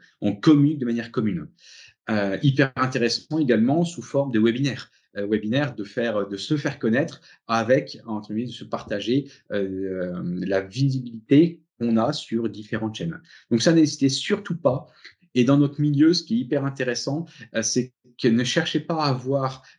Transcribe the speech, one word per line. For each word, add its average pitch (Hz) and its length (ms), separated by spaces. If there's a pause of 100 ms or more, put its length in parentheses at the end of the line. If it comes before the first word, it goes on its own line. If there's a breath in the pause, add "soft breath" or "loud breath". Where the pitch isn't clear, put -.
(200 soft breath)
On 101 160
communique 147 420
de 127 60
manière 117 260
commune. 95 380 (640 loud breath)
Euh, 101 320
hyper 135 340
intéressant 127 640
également 131 480
sous - 160
forme 139 280
de 110 100
webinaire. 117 500 (260)
Euh, 101 100
webinaire, 110 480
de 104 100
faire, 104 440
de 101 80
se 151 220
faire 143 200
connaître 127 440 (240 soft breath)
avec, 113 600
entre 107 220
guillemets, 117 200
de - 40
se - 120
partager, 113 640 (220 loud breath)
euh, 95 680 (180)
la 95 200
visibilité 131 1000 (160)
qu'on 117 180
a 117 160
sur 113 380
différentes 107 440
chaînes. 82 240 (320 loud breath)
Donc 117 120
ça, 170 100
n'hésitez 147 380
surtout 202 460
pas. 135 300 (480 loud breath)
Et 123 100
dans 139 120
notre 143 240
milieu, 147 320
ce 170 100
qui - 120
est 117 40
hyper 135 280
intéressant, 135 580 (300 loud breath)
euh, 113 80
c'est 127 320 (260)
que 127 80
ne 117 160
cherchez 160 360
pas 156 220
à 143 100
voir, 131 500 (160 soft breath)